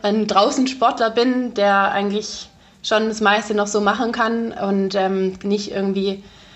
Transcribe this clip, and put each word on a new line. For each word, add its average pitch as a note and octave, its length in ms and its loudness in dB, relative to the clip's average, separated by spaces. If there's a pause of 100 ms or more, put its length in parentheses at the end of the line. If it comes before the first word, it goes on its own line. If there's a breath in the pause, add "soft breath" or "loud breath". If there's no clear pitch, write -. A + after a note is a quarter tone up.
ein G#3+ 240 0
Draußensportler A#3 840 2
bin, B3 440 0
der G3 380 2
eigentlich G3+ 560 -4 (340 soft breath)
schon A3 260 0
das G#3+ 120 -6
meiste G#3+ 340 2
noch G#3 140 0
so G#3+ 120 0
machen G#3+ 300 0
kann A#3 400 -2
und, G3 460 -2
ähm, F#3+ 480 0
nicht G3+ 260 -2
irgendwie G3 540 -2 (320 loud breath)